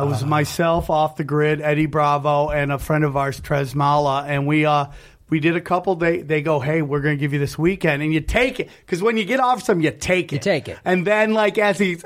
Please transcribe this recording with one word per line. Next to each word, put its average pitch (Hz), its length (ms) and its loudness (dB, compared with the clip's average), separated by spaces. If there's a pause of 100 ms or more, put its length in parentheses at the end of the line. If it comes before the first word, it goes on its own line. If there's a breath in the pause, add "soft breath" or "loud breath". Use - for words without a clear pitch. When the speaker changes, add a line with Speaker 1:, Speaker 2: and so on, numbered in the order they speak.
Speaker 1:
of? - 0 -
Speaker 2:
it 143 80 0
was 131 120 -2
Speaker 1:
Uh-huh. 147 80 -2
Speaker 2:
myself, 165 600 0
Off 151 260 0
the 160 80 -4
Grid, 151 360 0
Eddie 151 260 0
Bravo, 147 640 0
and 143 220 0
a 139 60 -2
friend 151 260 0
of 139 120 -2
ours, 139 240 -2
Trez 139 340 -4
Mala. 143 540 2
And 143 200 -2
we, 151 180 2
uh, 147 200 2 (440 loud breath)
we 160 100 0
did 165 160 2
a 165 60 -2
couple. 180 320 0
They, 170 260 0
they 151 220 -2
go, 151 180 0
"Hey, 156 220 0
we're 143 180 -2
gonna 147 160 0
give 143 160 -2
you 147 60 -2
this 139 200 -4
weekend," 160 440 0
and 156 100 0
you 156 80 2
take 240 400 0
it, - 80 -6 (180 loud breath)
'cause 175 160 -4
when 226 140 2
you 220 80 0
get 247 160 0
off 247 220 0
something, 180 200 2
you 151 80 2
take - 400 -2
Speaker 1:
You 143 60 -2
Speaker 2:
it. 135 60 -4
Speaker 1:
take 170 260 -2
it. 90 160 -12
Speaker 2:
And 180 220 0
then, 214 260 2
like, 214 240 2
as 208 220 2
he, 185 280 0